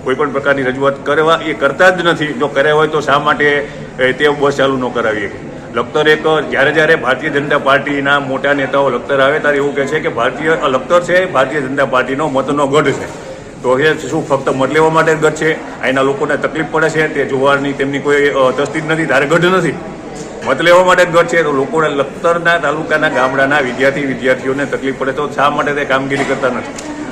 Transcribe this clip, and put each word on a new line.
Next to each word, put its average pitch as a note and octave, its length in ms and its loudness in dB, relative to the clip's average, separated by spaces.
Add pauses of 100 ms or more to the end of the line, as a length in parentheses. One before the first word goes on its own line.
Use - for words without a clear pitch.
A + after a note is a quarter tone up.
કોઈ B2+ 120 -2
પણ C#3+ 160 -2
પ્રકારની C#3 320 0
રજૂઆત C3+ 420 -2
કરવા D#3 400 2
એ D3+ 80 -2
કરતા F3+ 360 2
જ E3+ 160 0
નથી. D#3+ 220 0
જો C#3+ 200 -2
કર્યા D3 280 2
હોય D#3 120 4
તો D#3 140 -2
શા C3+ 180 2
માટે, C#3+ 480 0 (320)
એ, B2+ 120 2
તે D3 180 2
બસ C#3+ 260 0
ચાલુ C3+ 220 0
ન B2+ 120 -4
કરાવીએ? A2 420 -2 (420)
લખતર C3+ 340 0
એક, D3+ 160 4 (260)
જ્યારે C3+ 220 2
જ્યારે D#3 240 4
ભારતીય B2+ 340 -2
જનતા C#3+ 280 0
પાર્ટીના C#3 640 0
મોટા C3+ 340 -2
નેતાઓ C#3 360 0
લખતર C3 300 -2
આવે C#3+ 200 2
ત્યારે C#3+ 180 0
એવું C#3 180 0
કહે C#3 100 0
છે D#3 140 -2
કે D#3 100 -4
ભારતીય, C3 480 0 (100)
લખતર C3+ 340 2
છે F3+ 300 0
ભારતીય D3+ 300 0
જનતા C3+ 240 -2
પાર્ટીનો B2+ 440 0
મતનો C#3 380 0
ગઢ D3 180 2
છે. - 420 -4 (340)
તો B2+ 180 2
એ D#3 180 2
શું C#3 300 -4
ફક્ત C#3 220 0
મત C3 240 0
લેવા D#3 160 4
માટે D#3+ 260 2
જ D3+ 40 -4
ગઢ D3+ 120 2
છે? D#3 500 -4
અહીંના C3 200 0
લોકોને C#3 360 0
તકલીફ D3+ 340 -4
પડે D#3+ 180 2
છે D3+ 240 0
તે C3+ 120 0
જોવાની C#3 480 0
તેમની C3+ 260 -4
કોઈ, C#3+ 300 2
અ, C3 280 2
તસ્દી C#3+ 240 -2
જ D#3 100 -2
નથી, D#3+ 140 0
ત્યારે C3+ 200 2
ગઢ E3 200 2
નથી. F3+ 280 2 (720)
મત C#3 160 -2
લેવા F3 220 8
માટે F3+ 220 4
જ E3+ 40 0
ગઢ E3+ 160 4
છે. E3+ 180 0
તો D3 80 -2
લોકોને D3 380 0
લખતરના E3+ 680 0
તાલુકાના D#3 520 0
ગામડાના C3+ 500 2
વિદ્યાર્થી C3+ 420 0
વિદ્યાર્થીઓને C3 640 -2
તકલીફ B2+ 320 -4
પડે C3+ 140 -2
તો C#3+ 160 -2
શા C3+ 220 0
માટે D3 240 0
તે C#3+ 120 -2
કામગીરી C3+ 380 0
કરતા C3+ 240 -2
નથી? - 500 -6 (140)